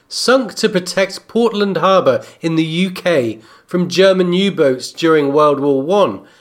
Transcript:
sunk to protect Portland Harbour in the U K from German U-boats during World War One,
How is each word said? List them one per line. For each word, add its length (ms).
sunk 460
to 140
protect 580
Portland 520
Harbour 460
in 140
the 100
U 280
K 480
from 220
German 440
U-boats 600
during 400
World 260
War 240
One, 420